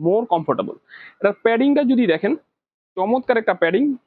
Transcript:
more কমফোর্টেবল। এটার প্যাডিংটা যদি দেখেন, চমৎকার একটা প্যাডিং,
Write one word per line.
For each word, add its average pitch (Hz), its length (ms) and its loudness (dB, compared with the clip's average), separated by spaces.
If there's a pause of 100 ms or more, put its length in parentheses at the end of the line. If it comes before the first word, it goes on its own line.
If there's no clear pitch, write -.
more 202 240 0
কমফোর্টেবল। 139 500 -4 (440)
এটার 202 140 0 (100)
প্যাডিংটা 277 400 2
যদি 247 240 2
দেখেন, 180 280 0 (600)
চমৎকার 233 420 -2
একটা 226 160 -2
প্যাডিং, 202 420 0 (120)